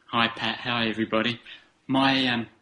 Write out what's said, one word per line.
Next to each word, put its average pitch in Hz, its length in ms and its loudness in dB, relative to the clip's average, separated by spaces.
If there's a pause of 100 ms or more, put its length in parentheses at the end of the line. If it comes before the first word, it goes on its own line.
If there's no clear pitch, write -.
Hi, 117 200 2
Pat. 113 300 -4
Hi, 120 280 -2
everybody. 110 540 0 (460)
My, 135 420 2
um, 117 180 -2 (160)